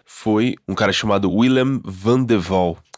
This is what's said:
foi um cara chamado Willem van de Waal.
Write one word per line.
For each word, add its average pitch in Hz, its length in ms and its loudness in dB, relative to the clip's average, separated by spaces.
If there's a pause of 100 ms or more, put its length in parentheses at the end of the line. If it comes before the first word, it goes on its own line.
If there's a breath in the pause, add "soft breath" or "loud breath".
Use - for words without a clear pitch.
foi 110 500 -2 (120)
um 95 80 -6
cara 101 160 0
chamado 98 400 0
Willem 127 540 2
van 104 380 0
de 117 120 2
Waal. 90 420 0 (200)